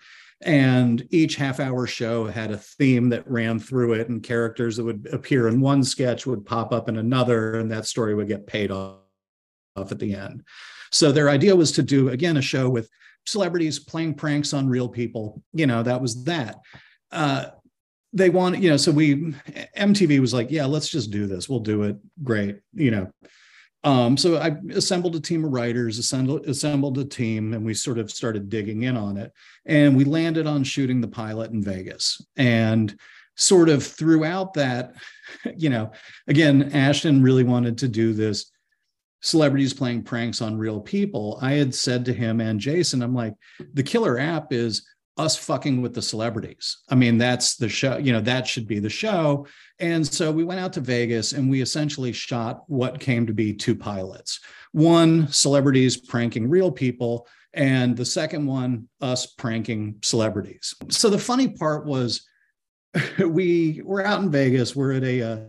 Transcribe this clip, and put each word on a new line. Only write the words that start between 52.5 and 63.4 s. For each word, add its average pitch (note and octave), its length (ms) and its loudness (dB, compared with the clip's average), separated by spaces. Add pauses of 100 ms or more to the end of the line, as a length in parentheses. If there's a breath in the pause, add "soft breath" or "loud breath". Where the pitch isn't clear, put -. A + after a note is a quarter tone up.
what C3 340 -4
came A#2 260 0
to A2 60 -4
be G#2+ 220 -2
two A2 200 -2
pilots. G2 640 -10 (320 loud breath)
One, E3 560 6
celebrities C3+ 680 4
pranking A#2 540 -4
real F#3 200 4
people, A#2+ 560 -4 (280 soft breath)
and C3 420 2
the B2 80 -4
second D#3 400 -4
one, B2+ 440 -4 (120)
us B2+ 260 -4
pranking A2 760 -6
celebrities. G#2+ 720 -2 (160)
So - 180 2
the G3 100 2
funny B3 300 0
part D3+ 380 -2
was, B2+ 420 -4 (640)
<laughs> - 240 -4
we E3+ 640 0